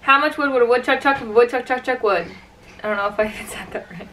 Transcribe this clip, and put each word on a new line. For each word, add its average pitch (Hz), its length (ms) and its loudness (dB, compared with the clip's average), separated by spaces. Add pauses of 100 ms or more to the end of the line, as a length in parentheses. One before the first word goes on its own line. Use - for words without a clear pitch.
How 269 180 6
much 294 180 -2
wood 285 120 0
would 262 120 2
a 240 40 6
woodchuck 247 340 2
chuck 269 200 2
if 240 80 -10
a - 20 -12
woodchuck 240 360 2
chuck 254 180 -4
chuck 254 180 -2
wood? 185 240 0 (560)
I 214 60 -8
don't 214 80 -2
know 202 120 -2
if 208 100 -6
I 214 60 2 (100)
even - 120 -14
said - 260 -14
that - 180 -12
right. 175 220 -16